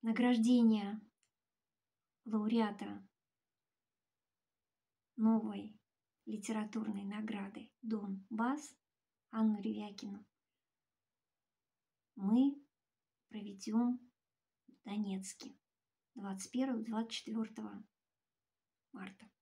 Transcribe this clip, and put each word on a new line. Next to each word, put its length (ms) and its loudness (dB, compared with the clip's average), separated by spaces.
Награждение 960 6
лауреата 800 0
новой 640 2
литературной 800 -4
награды 680 -8
"Донбасс" 920 -4
Анну 320 2
Ревякину 640 -6
мы 440 4
проведём 720 -2
в 200 -20
Донецке 680 -6
двадцать 360 -10
первого — 320 -2
двадцать 280 -4
четвёртого 760 -8
марта. 380 -16